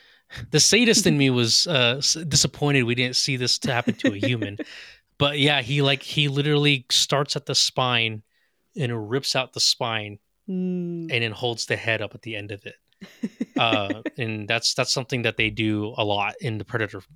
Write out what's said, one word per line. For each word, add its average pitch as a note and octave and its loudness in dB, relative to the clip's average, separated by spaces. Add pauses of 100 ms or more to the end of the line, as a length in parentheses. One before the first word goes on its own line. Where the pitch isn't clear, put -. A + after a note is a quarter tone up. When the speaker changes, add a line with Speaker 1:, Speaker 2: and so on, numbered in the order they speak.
(500)
Speaker 1:
the D3+ 4
sadist A3 6
in D3+ 6
me C#3 6
was, A#2+ 4
uh, B2+ 2
s-, - 0
disappointed C#3+ 2
we A#2+ 0
didn't B2+ 0
see C#3 0
this B2 0
to - -2
happen A#2+ 0
to - 0
a - -8
human. G#2 -2 (320)
Speaker 2:
<laughs> - -18
Speaker 1:
But C#3+ 2
yeah, C#3 4
he, C#3 0
like, C#3 2
he D3 0
literally C#3+ 2
starts - 0
at C#3 -8
the C3+ -6
spine A2+ 0 (520)
and A#2 -4
rips C3+ -2
out C3 -4
the - -6
spine G#2+ -2 (280)
Speaker 2:
Mm. F3 -4
Speaker 1:
and A#2 0
then A2+ -2
holds A#2+ -4
the A#2+ -2
head A2 -2
up G2+ -8
at - -20
the A2 -10
end G#2 -12
of G2+ -12
it. - -18 (260)
Speaker 2:
<laughs> - -12 (220)
Speaker 1:
Uh, A2 0 (140)
and A2 -6
that's, A2+ 0
that's - -2
something B2+ -4
that A2+ -2
they A2 0
do G#2+ -2
a A2+ 0
lot G2+ -2
in A2 -4
the G#2 -8
Predator G#2+ -6 (140)